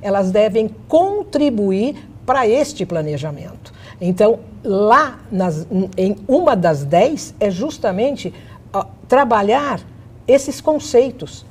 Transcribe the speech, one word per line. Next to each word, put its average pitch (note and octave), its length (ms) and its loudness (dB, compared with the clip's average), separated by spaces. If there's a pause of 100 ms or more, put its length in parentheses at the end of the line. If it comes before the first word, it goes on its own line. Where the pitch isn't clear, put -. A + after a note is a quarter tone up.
elas G3 260 0
devem G#3+ 400 2 (180)
contribuir C#4+ 1080 0 (320)
para C4 200 2
este B3+ 380 0
planejamento. D3+ 880 -8 (260)
Então, F#3 400 2 (240)
lá A#3+ 560 2 (120)
nas, F3+ 340 -2 (320)
em F#3+ 200 0 (100)
uma D4 280 2
das E3 280 0
dez F#3 560 0
é G#3 100 0
justamente, G#3 840 -6 (400)
ó, G3 140 -6 (220)
trabalhar A#3+ 720 2 (480)
esses C4+ 340 2
conceitos C4+ 880 -2